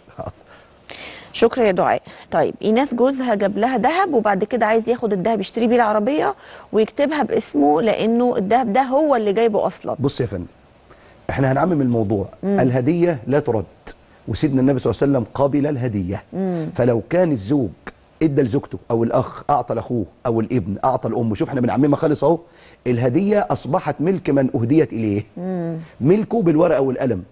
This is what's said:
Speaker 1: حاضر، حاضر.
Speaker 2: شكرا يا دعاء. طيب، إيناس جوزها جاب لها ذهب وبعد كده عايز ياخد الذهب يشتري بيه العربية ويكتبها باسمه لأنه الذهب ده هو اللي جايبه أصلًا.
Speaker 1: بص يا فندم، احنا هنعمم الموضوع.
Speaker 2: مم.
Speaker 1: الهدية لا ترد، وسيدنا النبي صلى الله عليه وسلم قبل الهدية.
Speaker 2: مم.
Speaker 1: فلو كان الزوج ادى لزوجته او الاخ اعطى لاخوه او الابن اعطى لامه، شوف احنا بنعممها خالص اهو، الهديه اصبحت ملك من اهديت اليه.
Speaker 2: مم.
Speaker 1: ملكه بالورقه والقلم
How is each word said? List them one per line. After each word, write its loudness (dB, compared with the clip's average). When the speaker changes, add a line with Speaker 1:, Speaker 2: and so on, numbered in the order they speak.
Speaker 1:
حاضر، -14
حاضر. -10
Speaker 2:
شكرا 2
يا 4
دعاء. 2
طيب، 0
إيناس 0
جوزها 0
جاب -2
لها 0
ذهب 0
وبعد 2
كده 0
عايز 0
ياخد -2
الذهب 0
يشتري -2
بيه 2
العربية 0
ويكتبها 0
باسمه 2
لأنه 0
الذهب 0
ده 4
هو 2
اللي 0
جايبه 2
أصلًا. -6
Speaker 1:
بص -2
يا 0
فندم، -8
احنا 0
هنعمم 2
الموضوع. 0
Speaker 2:
مم. 0
Speaker 1:
الهدية 2
لا 2
ترد، -2
وسيدنا 0
النبي 2
صلى 0
الله -2
عليه 2
وسلم 0
قبل 0
الهدية. -4
Speaker 2:
مم. -4
Speaker 1:
فلو 0
كان 2
الزوج 0
ادى 2
لزوجته -2
او 2
الاخ -2
اعطى 0
لاخوه -4
او 2
الابن -2
اعطى 0
لامه، -2
شوف -2
احنا -4
بنعممها 2
خالص 0
اهو، 2
الهديه 2
اصبحت -2
ملك 0
من 2
اهديت 2
اليه. 0
Speaker 2:
مم. -6
Speaker 1:
ملكه 2
بالورقه 4
والقلم -2